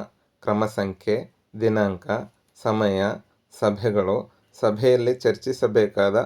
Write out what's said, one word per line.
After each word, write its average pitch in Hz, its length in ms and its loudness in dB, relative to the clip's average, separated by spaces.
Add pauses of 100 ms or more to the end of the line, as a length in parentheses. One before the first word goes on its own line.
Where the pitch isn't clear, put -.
(440)
ಕ್ರಮ 107 220 0
ಸಂಖ್ಯೆ, 104 500 -4 (460)
ದಿನಾಂಕ, 107 440 0 (560)
ಸಮಯ, 107 420 0 (500)
ಸಭೆಗಳು, 101 600 0 (440)
ಸಭೆಯಲ್ಲಿ 123 560 2
ಚರ್ಚಿಸಬೇಕಾದ 107 1000 0 (100)